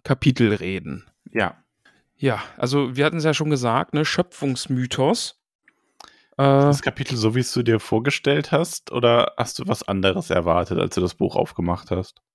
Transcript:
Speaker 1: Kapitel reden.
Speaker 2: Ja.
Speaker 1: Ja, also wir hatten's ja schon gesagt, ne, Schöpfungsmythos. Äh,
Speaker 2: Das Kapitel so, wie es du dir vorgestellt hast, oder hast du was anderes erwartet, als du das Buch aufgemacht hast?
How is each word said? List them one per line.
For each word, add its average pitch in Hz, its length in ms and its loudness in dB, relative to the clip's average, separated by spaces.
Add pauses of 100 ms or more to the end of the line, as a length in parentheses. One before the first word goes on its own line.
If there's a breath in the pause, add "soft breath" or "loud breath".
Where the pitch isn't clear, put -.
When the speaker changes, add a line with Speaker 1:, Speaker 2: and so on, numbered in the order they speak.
Speaker 1:
Kapitel 127 520 2
reden. 90 500 -8 (280)
Speaker 2:
Ja. 98 240 0 (600 soft breath)
Speaker 1:
Ja, 120 260 -2 (140)
also 131 400 -2
wir 143 100 0
hatten's 156 180 -2
ja 156 100 2
schon 151 160 -2
gesagt, 123 420 0
ne, 151 120 0
Schöpfungsmythos. 135 1400 -2 (920 loud breath)
Äh, 139 60 0
Speaker 2:
Das 139 400 4
Kapitel - 340 -4
so, 110 180 2
wie 127 60 2
es 120 120 -4
du 123 100 0
dir 117 180 2
vorgestellt 143 720 0
hast, - 400 -2
oder 120 440 4
hast - 220 -6
du - 80 -8
was 123 200 -4
anderes 95 440 0
erwartet, 87 480 2
als 90 160 -2
du 90 60 0
das 90 140 0
Buch - 220 -2
aufgemacht - 540 -4
hast? - 320 -6 (120)